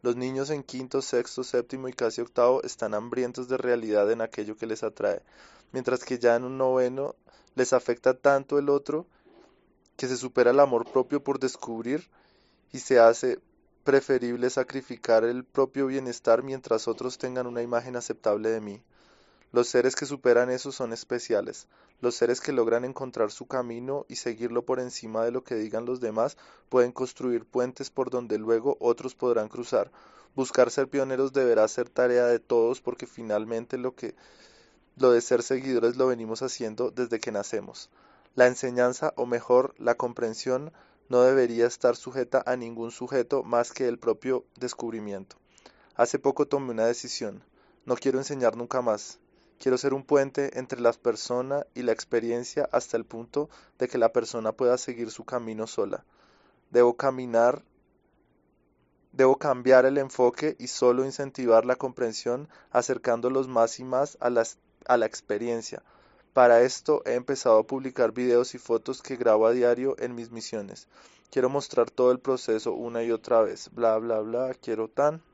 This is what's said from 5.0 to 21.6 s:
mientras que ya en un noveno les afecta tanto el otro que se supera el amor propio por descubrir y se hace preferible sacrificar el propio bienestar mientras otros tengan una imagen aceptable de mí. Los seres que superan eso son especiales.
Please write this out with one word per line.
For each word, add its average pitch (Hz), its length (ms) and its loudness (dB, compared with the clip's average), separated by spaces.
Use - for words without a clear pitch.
mientras 127 320 -2
que 127 140 -4
ya 117 180 4
en 123 80 -2
un 131 120 -8
noveno 131 580 0
les 127 200 0
afecta 127 400 2
tanto 139 440 2
el 143 120 0
otro 143 360 -2
que 131 120 -6
se 127 80 -2
supera 120 360 4
el 139 80 6
amor 123 300 4
propio 139 320 0
por 139 160 -4
descubrir 123 720 -6
y - 60 -12
se 131 200 4
hace 117 420 6
preferible 123 640 2
sacrificar 123 760 0
el 123 200 -2
propio 135 420 0
bienestar 123 560 0
mientras 131 460 -4
otros 120 300 -6
tengan 127 280 -6
una 120 140 -8
imagen 120 340 -4
aceptable 110 540 -2
de 113 140 -2
mí. 104 200 -14
Los 120 140 4
seres 127 300 2
que 147 100 -6
superan 123 420 2
eso 127 220 -6
son 123 220 -8
especiales. - 760 -6